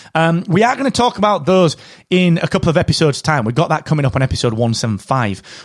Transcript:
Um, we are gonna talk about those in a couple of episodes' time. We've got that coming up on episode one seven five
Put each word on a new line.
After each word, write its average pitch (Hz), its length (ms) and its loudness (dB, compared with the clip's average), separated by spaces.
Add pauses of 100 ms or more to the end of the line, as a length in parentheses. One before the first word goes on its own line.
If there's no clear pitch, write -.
(140)
Um, 165 340 0
we 185 140 2
are 247 140 2
gonna 254 160 -2
talk 240 260 0
about 190 300 0
those 180 280 4 (360)
in 180 320 2
a 165 40 -2
couple - 220 -2
of 156 80 2
episodes' 160 460 0
time. 147 200 0
We've 107 120 -2
got 156 140 0
that 156 160 -2
coming 147 200 0
up 120 100 -2
on 135 60 0
episode 127 320 0
one 113 220 0
seven 107 240 -4
five 117 420 -2 (240)